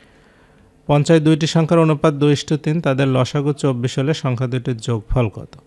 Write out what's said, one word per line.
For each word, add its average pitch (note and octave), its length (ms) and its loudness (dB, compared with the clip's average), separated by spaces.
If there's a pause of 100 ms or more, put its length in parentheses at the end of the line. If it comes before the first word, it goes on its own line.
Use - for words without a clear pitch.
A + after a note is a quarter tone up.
(880)
পঞ্চাশ D3 320 4
দুইটি D#3 280 2
সংখ্যার E3 320 2
অনুপাত D#3 340 2
দুই D3 200 2
ইস্টু D3 240 -2
তিন, D#3 240 -4
তাদের C3+ 260 0
লসাগু C3+ 460 0
চব্বিশ B2+ 460 -2
হলে C#3+ 140 0
সংখ্যা C3 340 -4
দুইটির B2 300 -4
যোগফল A2+ 520 -2
কত? - 260 -16 (120)